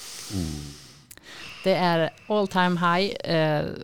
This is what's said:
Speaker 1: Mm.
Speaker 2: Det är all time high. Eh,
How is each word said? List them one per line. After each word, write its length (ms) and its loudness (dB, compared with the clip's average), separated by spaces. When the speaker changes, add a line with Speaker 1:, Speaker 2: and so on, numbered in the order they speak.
Speaker 1:
Mm. 120 -2
Speaker 2:
Det 120 4
är 340 4
all 200 2
time 220 2
high. 440 2
Eh, 420 2